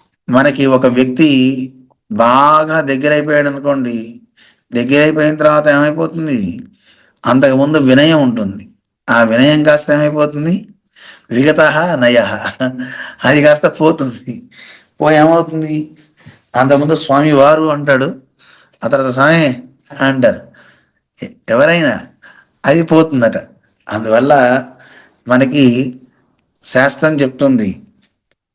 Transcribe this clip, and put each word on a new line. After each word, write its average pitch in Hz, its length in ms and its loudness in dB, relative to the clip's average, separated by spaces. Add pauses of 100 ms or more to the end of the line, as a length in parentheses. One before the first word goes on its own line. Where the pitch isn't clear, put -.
(300)
మనకి 135 360 2
ఒక 131 200 2
వ్యక్తి 131 880 0 (380)
బాగా 147 720 2
దగ్గరైపోయాడు 147 640 0
అనుకోండి, 127 760 -6 (520)
దగ్గరైపోయిన 151 600 0
తర్వాత 151 320 2
ఏమైపోతుంది? 151 920 -2 (680)
అంతకుముందు 143 520 2
వినయం 285 460 4
ఉంటుంది, 104 460 -6 (400)
ఆ 117 140 2
వినయం 135 400 0
కాస్త 151 280 0
ఏమైపోతుంది? 151 760 -2 (640)
విగతః 151 640 0
నయః, 120 720 -2 (580)
అది 143 180 2
కాస్త 147 240 2
పోతుంది. 135 760 -4 (580)
పోయి 151 160 2
ఏమవుతుంది? 156 720 0 (640)
అంతకుముందు 143 400 2
"స్వామి 151 360 0
వారు" 151 400 2
అంటాడు, 143 440 -2 (680)
ఆ 117 40 -6
తర్వాత 135 260 -2
"స్వామి" 143 500 0 (380)
అంటారు 131 400 0 (840)
ఎ-, - 60 -14 (200)
ఎవరైనా, 139 500 0 (680)
అది 160 180 2
పోతుందట. 156 540 0 (520)
అందువల్ల 123 720 0 (640)
మనకి 131 680 0 (680)
శాస్త్రం 139 500 -2
చెప్తుంది 131 680 -2 (720)